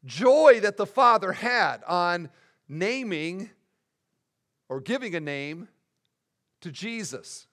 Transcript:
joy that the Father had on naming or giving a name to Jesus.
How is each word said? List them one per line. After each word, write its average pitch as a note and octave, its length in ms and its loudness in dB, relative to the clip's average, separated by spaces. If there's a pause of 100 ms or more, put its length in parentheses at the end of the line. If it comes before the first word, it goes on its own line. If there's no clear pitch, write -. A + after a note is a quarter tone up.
joy B3 560 6
that G3+ 160 -2
the G3+ 100 -2
Father A3 460 4
had G3+ 540 -2
on F3 440 -2 (380)
naming F#3+ 840 -6 (1160)
or C3 140 -8
giving A3 340 -6
a D#3+ 60 -4
name D3 480 -10 (920)
to F3 100 -14
Jesus. F3+ 840 -12